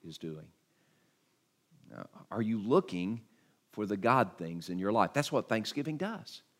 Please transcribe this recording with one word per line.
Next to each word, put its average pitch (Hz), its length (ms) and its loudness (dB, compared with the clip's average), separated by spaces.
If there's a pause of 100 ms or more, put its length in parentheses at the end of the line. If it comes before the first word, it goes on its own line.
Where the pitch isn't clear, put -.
is 80 100 -14
doing. 78 280 -10 (1500)
Now, - 160 -14 (240)
are 110 100 -2
you 110 160 0
looking 110 640 2 (540)
for 107 120 -2
the 101 120 0
God 117 400 4
things 85 320 -8
in 90 100 -2
your 98 140 2
life? 101 180 4
That's 143 220 0
what 123 160 0
Thanksgiving 143 480 -2
does. 196 440 -8 (180)